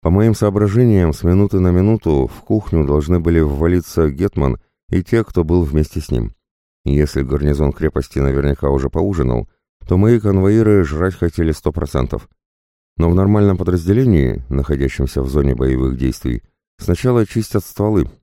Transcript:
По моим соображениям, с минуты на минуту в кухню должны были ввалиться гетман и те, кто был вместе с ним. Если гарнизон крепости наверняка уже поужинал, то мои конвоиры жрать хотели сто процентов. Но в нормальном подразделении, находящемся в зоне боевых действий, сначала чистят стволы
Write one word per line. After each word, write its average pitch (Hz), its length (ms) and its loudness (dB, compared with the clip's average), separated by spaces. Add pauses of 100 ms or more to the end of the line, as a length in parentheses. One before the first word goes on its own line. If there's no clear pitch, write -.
По 90 80 0
моим 107 240 4
соображениям, 104 760 2
с - 120 -8
минуты 95 360 2
на 90 120 2
минуту 90 560 2
в - 140 -14
кухню 101 440 -2
должны 76 340 0
были 82 220 0
ввалиться 80 680 0
гетман 69 480 -2 (320)
и 92 140 -2
те, 113 200 0
кто 87 200 -2
был 85 200 2
вместе 76 360 -2
с - 100 -12
ним. 57 240 -4 (520)
Если 71 360 0
гарнизон 71 520 -2
крепости - 460 -4
наверняка 69 500 -2
уже 67 200 -2
поужинал, 78 600 -2 (360)
то 92 120 0
мои 113 220 4
конвоиры 101 680 2
жрать 80 300 -2
хотели 82 360 -2
сто 78 220 -4
процентов. 69 560 -6 (680)
Но 85 140 2
в 85 60 2
нормальном 101 420 2
подразделении, 90 920 0
находящемся 67 720 -2
в 65 80 -4
зоне 69 260 2
боевых 65 420 -2
действий, 64 460 -4 (340)
сначала 120 480 0
чистят 110 380 -4
стволы 101 460 -2 (140)